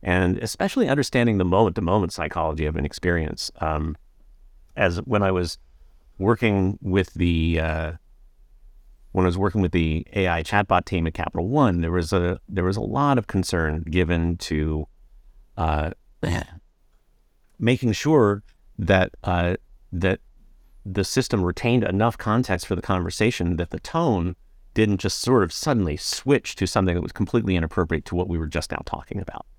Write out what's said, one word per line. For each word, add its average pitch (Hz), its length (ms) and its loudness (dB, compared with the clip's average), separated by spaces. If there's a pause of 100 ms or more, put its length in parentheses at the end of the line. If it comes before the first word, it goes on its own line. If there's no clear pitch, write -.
and 90 360 2
especially 196 500 -2
understanding 123 500 2
the 90 60 2
moment-to-moment 95 680 2
psychology 80 540 -2
of 76 80 -2
an 69 100 -2
experience. 80 760 -4
Um, 78 360 -2 (800)
as 87 260 2
when 107 200 0
I 95 80 2
was 90 280 -2 (600)
working 101 640 2
with 95 320 0
the, 82 460 2
uh, 80 320 -4 (1200)
when 92 120 2
I 92 40 4
was 87 100 -2
working 101 220 0
with 87 100 2
the 82 420 0
A 95 160 0
I 82 140 0
chatbot 101 440 2
team 85 200 -2
at 80 80 -4
Capital 85 320 -4
One, 110 360 2
there 82 100 0
was 87 200 0
a, 90 360 0
there 92 160 -2
was 98 120 0
a - 40 -4
lot 139 360 0
of 113 120 -2
concern 82 540 0
given 85 560 0
to, 78 500 -2 (680)
uh, 78 360 -2 (280)
<clears throat> 92 80 -4 (1300)
making 120 340 2
sure 107 500 2 (360)
that, 92 340 4 (100)
uh, 87 320 0 (380)
that 92 280 0 (640)
the 95 200 -2
system 110 400 0
retained 117 400 2
enough 104 340 0
context 107 480 -2
for - 80 -2
the 85 80 -4
conversation 87 760 0
that 85 140 -4
the - 100 -8
tone 104 540 0 (400)
didn't 104 240 2
just - 220 -4
sort 120 240 4
of 82 80 -6
suddenly 98 440 0
switch - 600 -2
to 95 100 -2
something 92 300 2
that 90 40 -2
was 82 120 -8
completely 95 440 0
inappropriate 80 480 -2
to - 120 -6
what 90 120 -2
we 87 80 -2
were 80 120 -4
just - 240 -6
now - 120 -6
talking - 360 -8
about. - 260 -12 (120)